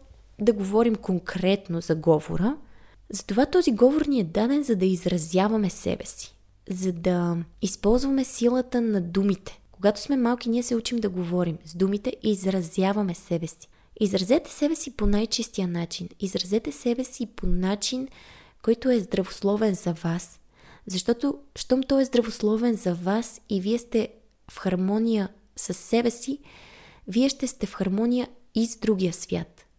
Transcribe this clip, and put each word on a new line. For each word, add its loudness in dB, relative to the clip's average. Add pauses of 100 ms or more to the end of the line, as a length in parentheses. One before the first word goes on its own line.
(400)
да 4
говорим 2
конкретно -2
за 0
говора. 0 (520)
Затова 2
този 4
говор 4
ни 2
е 2
даден, 0
за 2
да 0
изразяваме 2
себе 0
си, -2 (340)
за -2
да 0 (240)
използваме 2
силата 0
на 0
думите. -2 (100)
Когато 0
сме 0
малки, 0
ние 0
се 0
учим -4
да -2
говорим. -2
С -4
думите -2
изразяваме 0
себе -4
си. -10 (320)
Изразете 2
себе 0
си -4
по -2
най-чистия 0
начин. -6 (100)
Изразете -4
себе -2
си -2
по -6
начин, 0 (560)
който 2
е 4
здравословен 0
за 0
вас. -6 (480)
Защото, -2 (160)
щом 0
той 2
е 2
здравословен 0
за -2
вас -2
и 0
вие 0
сте -2 (420)
в -16
хармония 0 (260)
със 0
себе 2
си, 0 (680)
вие 2
ще -2
сте -2
в -12
хармония -2 (280)
и 2
с -6
другия 0
свят. -6 (140)